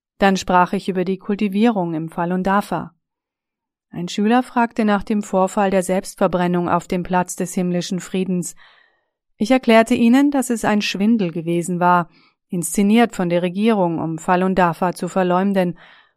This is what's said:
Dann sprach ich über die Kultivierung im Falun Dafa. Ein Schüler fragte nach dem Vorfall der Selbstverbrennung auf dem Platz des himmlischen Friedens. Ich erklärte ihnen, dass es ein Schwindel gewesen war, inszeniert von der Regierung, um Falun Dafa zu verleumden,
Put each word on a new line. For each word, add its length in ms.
Dann 180
sprach 360
ich 140
über 160
die 140
Kultivierung 800
im 140
Falun 340
Dafa. 480
Ein 180
Schüler 360
fragte 420
nach 180
dem 200
Vorfall 480
der 120
Selbstverbrennung 840
auf 180
dem 160
Platz 320
des 180
himmlischen 460
Friedens. 560
Ich 140
erklärte 440
ihnen, 360
dass 180
es 160
ein 160
Schwindel 500
gewesen 480
war, 300
inszeniert 680
von 140
der 120
Regierung, 580
um 180
Falun 360
Dafa 400
zu 140
verleumden, 720